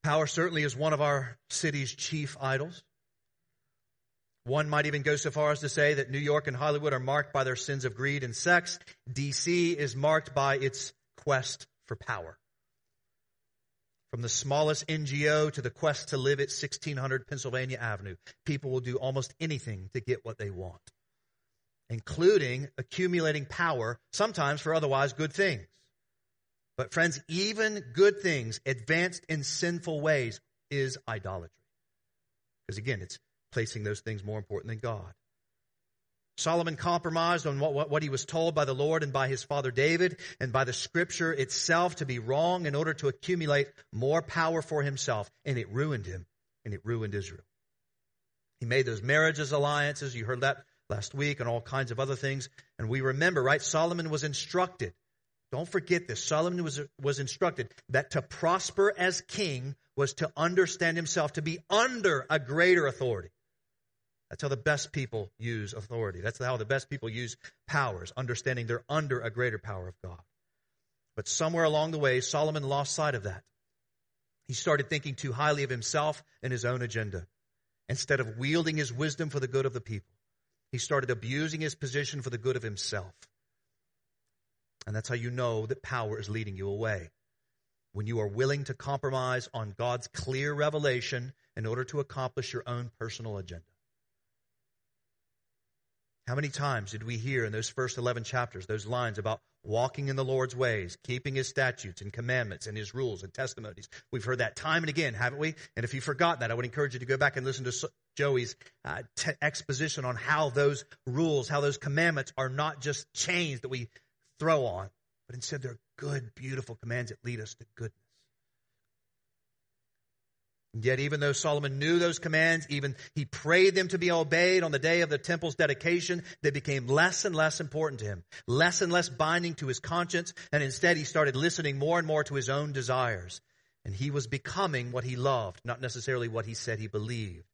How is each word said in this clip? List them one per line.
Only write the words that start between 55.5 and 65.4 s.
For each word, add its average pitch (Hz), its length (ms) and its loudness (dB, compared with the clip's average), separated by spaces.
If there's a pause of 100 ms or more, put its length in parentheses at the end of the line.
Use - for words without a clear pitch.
don't 160 160 -4
forget 175 380 0
this. 107 140 -6
Solomon 175 420 2
was, 143 180 -4 (180)
was 139 200 0
instructed 139 520 -2 (180)
that 127 220 0
to 135 120 0
prosper 185 760 2
as 180 240 0
king 143 540 -4 (200)
was 139 200 0
to - 200 -2
understand 170 600 4
himself 156 360 0
to 156 100 -4
be 165 160 -2 (100)
under 202 580 4
a 156 120 4
greater 160 480 6
authority. 120 420 -2 (1040)
That's - 100 -10
how 147 80 0
the 139 80 0
best 143 340 0
people 117 460 -4
use 110 360 -6